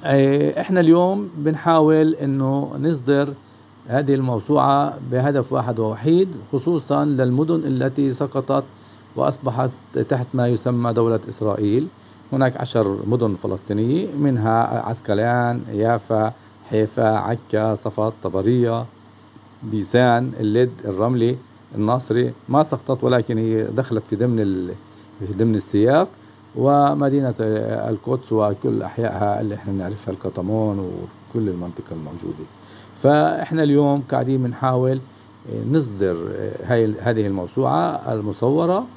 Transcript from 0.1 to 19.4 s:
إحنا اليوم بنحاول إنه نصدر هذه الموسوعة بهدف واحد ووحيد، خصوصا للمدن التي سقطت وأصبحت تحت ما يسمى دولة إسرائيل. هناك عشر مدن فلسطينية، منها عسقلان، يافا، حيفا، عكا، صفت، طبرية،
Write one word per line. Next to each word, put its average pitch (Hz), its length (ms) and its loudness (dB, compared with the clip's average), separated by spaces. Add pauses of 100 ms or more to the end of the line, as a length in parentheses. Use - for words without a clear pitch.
إحنا 180 200 0
اليوم 180 560 4
بنحاول 156 760 4
إنه 139 680 -2
نصدر 139 540 0 (540)
هذه 139 260 2
الموسوعة 139 840 2 (120)
بهدف 127 420 0
واحد 120 260 -2
ووحيد، 120 500 2 (240)
خصوصا 147 520 0
للمدن 143 600 2
التي 135 480 0
سقطت 135 520 -2 (520)
وأصبحت 131 540 0 (380)
تحت 123 260 0
ما 123 140 2
يسمى 120 440 0
دولة 113 360 2
إسرائيل. 107 580 0 (460)
هناك 131 240 2
عشر 104 500 0
مدن 113 280 0
فلسطينية، 110 720 -2 (120)
منها 117 680 2
عسقلان، 120 720 0 (120)
يافا، 110 600 0 (380)
حيفا، 110 380 2
عكا، 107 680 0
صفت، 107 380 -4 (100)
طبرية، 113 640 0 (800)